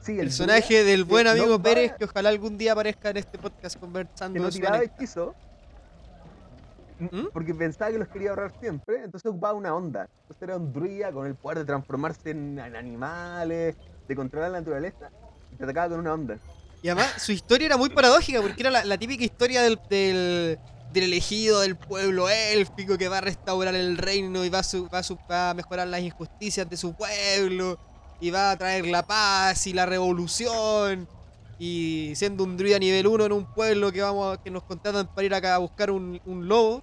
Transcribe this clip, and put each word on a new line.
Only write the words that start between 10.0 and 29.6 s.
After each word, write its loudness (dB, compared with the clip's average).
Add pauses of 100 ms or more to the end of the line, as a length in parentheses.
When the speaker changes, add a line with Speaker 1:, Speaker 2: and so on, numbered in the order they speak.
Speaker 1:
Entonces -20
era -6
un -6
druida -6
con -8
el -8
poder -8
de -6
transformarse -4
en, -8
en -14
animales, -6 (320)
de -4
controlar -4
la -6
naturaleza, -8 (420)
y -20
te -10
atacaba -2
con -4
una -2
onda. -6 (440)
Speaker 2:
Y -4
además, 0
su -2
historia 4
era 4
muy 4
paradójica, 6
porque -2
era 2
la, 2
la 0
típica -4
historia 2
del... 4 (120)
del, 0 (360)
del 4
elegido, 2
del 2
pueblo 0
élfico 2
que -2
va -2
a -2
restaurar -2
el 0
reino -2
y -2
va 0
a 0
su-, -4
va -4
a -6
su-, -8 (100)
va 0
a -2
mejorar -6
las -4
injusticias -6
de -10
su -6
pueblo, -2 (420)
y -4
va 2
a 0
traer -2
la 0
paz 2